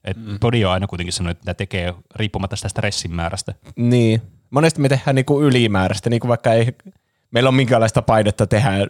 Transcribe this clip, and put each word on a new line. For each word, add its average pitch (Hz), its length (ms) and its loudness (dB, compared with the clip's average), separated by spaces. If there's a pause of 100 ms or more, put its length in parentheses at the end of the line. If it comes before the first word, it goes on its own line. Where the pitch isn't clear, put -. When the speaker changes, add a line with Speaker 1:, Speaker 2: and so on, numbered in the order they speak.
Speaker 1:
Et 98 140 -8
Speaker 2:
Mm. 107 220 -10
Speaker 1:
podi 117 260 2
on 90 60 2
aina 92 160 -2
kuitenkin 87 260 -8
semmoinen, 85 260 -4
että 104 140 -8
tekee 90 400 -6 (220)
riippumatta 98 400 -6
sitä - 140 -8
stressin - 420 -6
määrästä. 85 420 -6 (220)
Speaker 2:
Niin. 117 460 2 (280)
Monesti 156 320 2
me 139 80 2
tehdään 135 260 0
niinku 139 260 0
ylimääräistä, 107 680 2
niinku 117 180 0
vaikka 117 260 2
ei 117 200 2 (580)
meillä 120 180 2
ole 127 60 2
minkäänlaista 120 460 2
painetta 110 460 2
tehdä 110 240 2 (180)